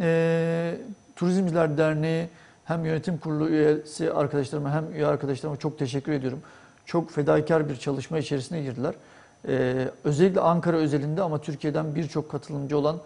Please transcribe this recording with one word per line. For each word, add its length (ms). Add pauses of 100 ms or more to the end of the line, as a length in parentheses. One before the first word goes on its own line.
e, 760 (400)
Turizmciler 640
Derneği 500 (380)
hem 200
yönetim 320
kurulu 320
üyesi 640
arkadaşlarıma 580
hem 240
üye 100
arkadaşlarıma 540
çok 200
teşekkür 320
ediyorum. 280 (460)
Çok 260
fedakar 580
bir 60
çalışma 440
içerisine 420
girdiler. 320 (540)
E, 400 (160)
özellikle 380
Ankara 360
özelinde 440
ama 200
Türkiye'den 540
birçok 360
katılımcı 460
olan 280